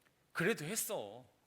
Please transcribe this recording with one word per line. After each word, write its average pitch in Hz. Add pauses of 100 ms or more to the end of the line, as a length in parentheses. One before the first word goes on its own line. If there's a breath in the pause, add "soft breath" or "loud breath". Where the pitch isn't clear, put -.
(340)
"그래도 170
했어. 135 (220)